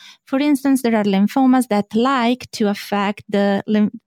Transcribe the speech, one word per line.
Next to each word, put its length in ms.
For 140
instance, 420
there 160
are 80
lymphomas 640
that 260
like 560
to 160
affect 600
the 360
lym-, 420